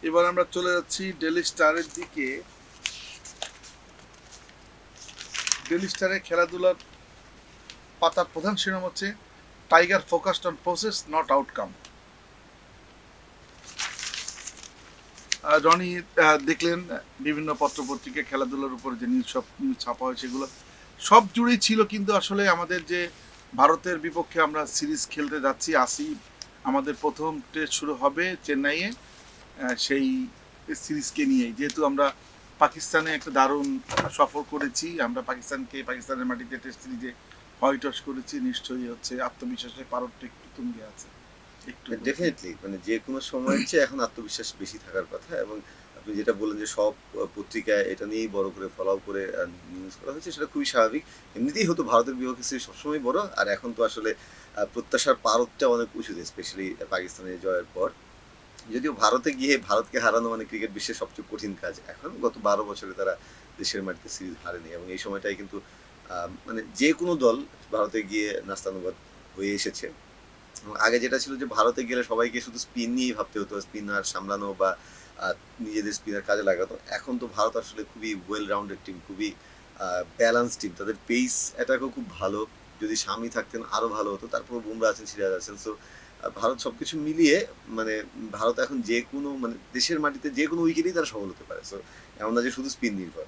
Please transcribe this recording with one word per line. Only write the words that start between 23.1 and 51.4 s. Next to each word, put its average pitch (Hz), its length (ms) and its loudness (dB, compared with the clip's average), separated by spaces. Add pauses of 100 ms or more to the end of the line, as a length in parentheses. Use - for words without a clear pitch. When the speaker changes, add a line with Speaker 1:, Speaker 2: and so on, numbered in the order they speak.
Speaker 1:
ভারতের 165 420 6
বিপক্ষে 165 420 -2
আমরা 151 260 2
সিরিজ 147 400 -2
খেলতে 147 340 -4
যাচ্ছি, 135 360 2
আসি, 285 380 2 (500)
আমাদের 139 360 0
প্রথম 151 400 -2 (120)
টেস্ট 156 220 -2
শুরু 147 200 -2
হবে 143 500 2
চেন্নাইয়ে, 147 440 0
আহ, - 880 -8
সেই 131 500 2 (500)
সিরিজকে 294 500 -2
নিয়েই। 123 260 4
যেহেতু 143 320 -2
আমরা 139 280 4 (460)
পাকিস্তানে 160 560 2
একটা 151 160 -6
দারুণ 139 480 4 (340)
সফর 147 380 4
করেছি, 151 500 -4
আমরা 123 220 0
পাকিস্তানকে, 131 600 -6
পাকিস্তানের 127 420 -6
মাটিতে 127 320 -6
টেস্ট 120 240 -14
সিরিজে 127 320 -10 (500)
হোয়াইট 135 220 4
ওয়াশ 131 160 -4
করেছি, 135 400 -8
নিশ্চয়ই 127 480 -4
হচ্ছে 123 340 -6
আত্মবিশ্বাসের 123 680 -8
পারদটা 123 360 -6
একটু - 300 -20
তুঙ্গে 120 280 -8
আছে, - 240 -18 (640)
একটু। - 220 -12
Speaker 2:
Definitely, 127 600 -2 (100)
মানে, 98 220 -6
যে 110 140 2
কোনো 135 220 -6
সময়ের 131 460 0
চেয়ে 156 160 4
এখন 135 180 0
আত্মবিশ্বাস 113 580 -6
বেশি 101 280 -10
থাকার 92 240 -2
কথা। 160 260 -10
এবং 104 240 -6 (360)
আপনি 107 180 -8
যেটা 107 180 0
বললেন 104 260 -2
যে 107 80 -4
সব, 107 260 2 (220)
আহ, 104 200 -4
পত্রিকায় 104 480 0
এটা 98 240 -2
নিয়েই 110 220 -2
বড় 98 220 -2
করে 95 260 -8
ফলাও 95 300 0
করে, 98 180 -4
আহ, 90 220 -4
নিউজ 90 460 -14 (100)
করা 135 100 -8
হয়েছে, 160 200 -10
সেটা 147 140 -6
খুবই 143 180 -2
স্বাভাবিক। 120 400 4 (320)
এমনিতেই 147 280 0